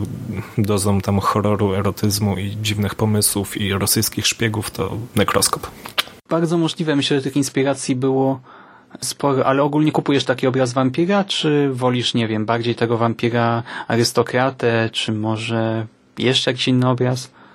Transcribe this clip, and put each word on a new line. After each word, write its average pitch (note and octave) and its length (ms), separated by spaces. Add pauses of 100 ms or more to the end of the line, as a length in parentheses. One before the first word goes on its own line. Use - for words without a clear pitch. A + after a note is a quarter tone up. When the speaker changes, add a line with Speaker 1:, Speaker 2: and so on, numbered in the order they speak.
(580)
Speaker 1:
dozą G2+ 440
tam G2+ 180
horroru, G2+ 540
erotyzmu G2+ 640
i G2+ 240
dziwnych G#2 340
pomysłów G#2 600
i G2 160
rosyjskich G2+ 540
szpiegów, G#2+ 440
to F#2+ 260 (180)
Nekroskop. - 520 (640)
Speaker 2:
Bardzo E3+ 280
możliwe, D#3 380
myślę, C#3+ 220
że C3 60
tych C#3 120
inspiracji C#3 600
było C3 440 (640)
sporo, C3+ 440
ale C3+ 180
ogólnie D3+ 280
kupujesz C#3 340
taki C3 220
obraz B2+ 260
wampira, E3 500
czy D3 500
wolisz, B2 400
nie A#2 140
wiem, A2 180
bardziej A#2 300
tego A#2 220
wampira A#2 680 (240)
arystokratę, A#2 1040
czy - 180
może A2 760 (300)
jeszcze B2+ 340
jakiś B2+ 160
inny B2+ 220
obraz? B2+ 420 (240)